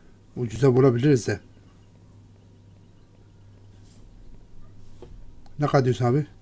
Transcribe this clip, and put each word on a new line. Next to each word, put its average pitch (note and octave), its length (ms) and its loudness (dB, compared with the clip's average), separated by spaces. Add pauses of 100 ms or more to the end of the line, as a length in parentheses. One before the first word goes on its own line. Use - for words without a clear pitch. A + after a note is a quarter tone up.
(360)
ucuza A#2+ 380 0
bulabiliriz C3 520 4
de. G#2 140 -4 (4000)
Ne C#3+ 80 -2
kadar C#3 180 4
diyorsun B2 200 0
abi? C3+ 220 0 (160)